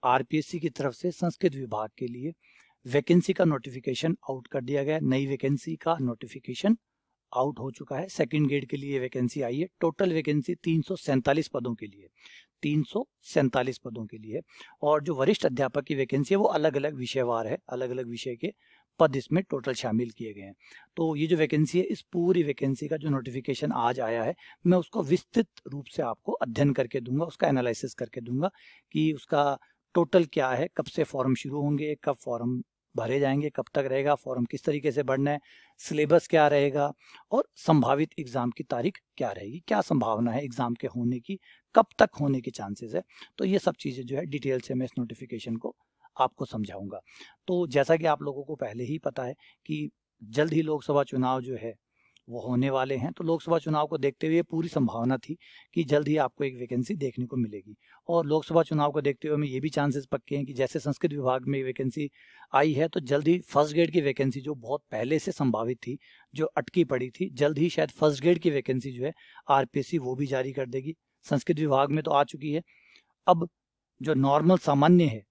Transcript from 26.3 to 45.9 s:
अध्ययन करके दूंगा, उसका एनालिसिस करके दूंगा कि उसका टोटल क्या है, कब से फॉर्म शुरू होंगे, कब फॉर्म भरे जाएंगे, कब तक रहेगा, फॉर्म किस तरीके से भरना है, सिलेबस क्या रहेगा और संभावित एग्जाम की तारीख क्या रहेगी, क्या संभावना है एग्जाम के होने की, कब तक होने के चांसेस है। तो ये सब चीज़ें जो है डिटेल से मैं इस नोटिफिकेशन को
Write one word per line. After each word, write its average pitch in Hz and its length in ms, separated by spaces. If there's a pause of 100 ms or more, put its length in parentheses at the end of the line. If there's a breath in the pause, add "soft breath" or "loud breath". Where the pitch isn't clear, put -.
अध्ययन 139 400
करके 127 280
दूंगा, 131 240
उसका 165 220
एनालिसिस 123 460
करके - 280
दूंगा 131 280 (440 loud breath)
कि 156 200
उसका 143 440 (380 soft breath)
टोटल 170 300
क्या 139 240
है, 127 180 (100)
कब 147 80
से - 180
फॉर्म 131 320
शुरू 143 260
होंगे, 147 420
कब 139 120
फॉर्म 123 460 (340)
भरे 120 240
जाएंगे, 143 300
कब 127 240
तक 135 120
रहेगा, 139 300
फॉर्म 127 300
किस - 180
तरीके 147 280
से 139 120
भरना 135 280
है, 147 80 (400 soft breath)
सिलेबस 151 480
क्या 156 200
रहेगा 143 440 (400 loud breath)
और 254 160 (100)
संभावित 143 640
एग्जाम 120 320
की 151 140
तारीख 123 340 (180)
क्या 117 140
रहेगी, 101 360
क्या 208 140
संभावना 117 500
है 131 120
एग्जाम 120 300
के 120 140
होने 123 320
की, 196 200 (360 soft breath)
कब 226 100 (140)
तक - 100 (120)
होने 135 200
के 135 100
चांसेस 110 440
है। 90 80 (340 loud breath)
तो - 80
ये 190 140
सब 170 160
चीज़ें 127 300
जो 135 120
है - 80
डिटेल 135 340
से - 140
मैं 127 120
इस 123 140
नोटिफिकेशन 117 560
को - 200 (420 soft breath)